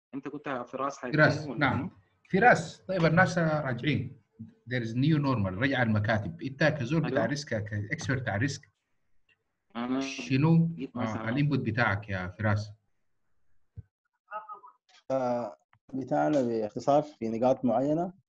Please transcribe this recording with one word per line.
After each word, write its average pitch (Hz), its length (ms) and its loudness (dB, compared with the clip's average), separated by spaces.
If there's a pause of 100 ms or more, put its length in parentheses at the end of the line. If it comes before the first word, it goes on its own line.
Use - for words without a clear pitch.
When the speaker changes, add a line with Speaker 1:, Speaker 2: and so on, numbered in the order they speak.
(140)
Speaker 1:
أنت 139 140 -10
كنت 139 400 -8
فراس 135 300 -6
حاجة 123 140 -10
Speaker 2:
فراس، 151 340 4
Speaker 1:
ولا 135 120 -8
Speaker 2:
نعم. 131 220 0
Speaker 1:
منو؟ 180 100 -6 (420)
Speaker 2:
فراس، 196 560 4
طيب 185 160 0
الناس 175 340 4
راجعين. 139 840 -2 (500)
There 123 120 -2
is 113 100 -6
new 147 260 4
normal، 110 440 -2
رجع 135 200 0
المكاتب. 107 600 0
أنت 139 220 -2
كزول 143 360 0
بتاع 139 160 0
Speaker 1:
أيوه. 113 100 0
Speaker 2:
ريسك، 143 220 -4 (160)
كإكسبرت 107 580 -4
بتاع 98 140 -4
ريسك، - 340 -4 (1040)
Speaker 1:
أنا 123 240 -4
Speaker 2:
شنو، 135 760 2
Speaker 1:
جيت 131 220 -10
ما 120 60 -4
Speaker 2:
آه، 113 40 -2
Speaker 1:
سامع. 113 220 -4
Speaker 2:
الانبوت 135 300 0
بتاعك 107 500 0
يا 92 200 -6 (100)
فراس؟ 104 320 0 (2500)
Speaker 3:
آه، 123 460 -2 (380)
بتاعنا 147 480 0
باختصار 120 600 2
في 113 260 -8
نقاط 123 360 0
معينة. 147 480 0 (160)